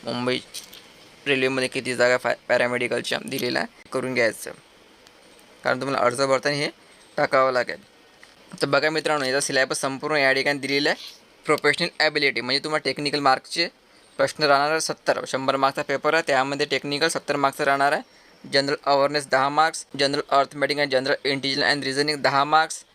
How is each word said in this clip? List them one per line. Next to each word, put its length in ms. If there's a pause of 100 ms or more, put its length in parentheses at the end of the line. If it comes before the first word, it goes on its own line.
मुंबई 360 (880)
रेल्वेमध्ये 420
किती 260
जागा 220
फा-, 160 (140)
पॅरामेडिकलच्या 800
दिलेल्या 360
आहे, 300
करून 220
घ्यायचं, 380 (1120)
कारण 180
तुम्हाला 240
अर्ज 160
भरताना 340
हे 120 (500)
टाकावं 340
लागेल. 260 (840)
तर 60
बघा 220
मित्रांनो, 360
याचा 140
सिलेबस 420
संपूर्ण 360
या 160
ठिकाणी 260
दिलेला 300
आहे. 260 (300)
प्रोफेशनल 420 (120)
ॲबिलिटी 420
म्हणजे 220
तुम्हाला 220
टेक्निकल 340
मार्क्सचे 480 (520)
प्रश्न 240
राहणार 280
आहे 100
सत्तर, 460
शंभर 280
मार्क्सचा 280
पेपर 300
आहे, 140
त्यामध्ये 380
टेक्निकल 420
सत्तर 280
मार्क्सचा 300
राहणार 260
आहे. 600
जनरल 220 (100)
अवेअरनेस 420
दहा 220
मार्क्स, 360 (140)
जनरल 300
अर्थमॅटिक 500
आणि 120
जनरल 320
इंटेलिजन्स 420
अँड 180
रिझनिंग 340
दहा 260
मार्क्स 400 (120)